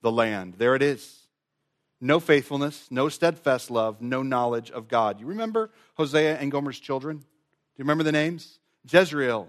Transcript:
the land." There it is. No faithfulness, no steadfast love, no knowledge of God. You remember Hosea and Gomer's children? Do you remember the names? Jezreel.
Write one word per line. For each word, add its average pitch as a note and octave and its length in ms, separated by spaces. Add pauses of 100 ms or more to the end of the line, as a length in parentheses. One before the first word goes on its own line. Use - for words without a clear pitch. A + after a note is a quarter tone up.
the A#2 80
land." G#2+ 440
There A#2+ 180
it C3+ 80
is. - 460 (720)
No C#3+ 200
faithfulness, D3 680
no C3 180
steadfast D3 640
love, A2 320
no B2+ 220
knowledge A#2+ 480
of A2+ 160
God. A2 320
You A#2 80
remember A3 420 (240)
Hosea D#3 460
and C#3+ 120
Gomer's C#3 280
children? C#3+ 400
Do C#3 60 (520)
you C#3 60
remember D3+ 200
the D#3 80
names? D#3+ 460 (260)
Jezreel. C3+ 640